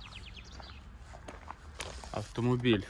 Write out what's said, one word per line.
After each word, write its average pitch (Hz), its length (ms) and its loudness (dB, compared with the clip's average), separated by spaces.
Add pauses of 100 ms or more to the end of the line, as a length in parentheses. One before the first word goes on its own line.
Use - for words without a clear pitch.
(2000)
Автомобіль 120 800 6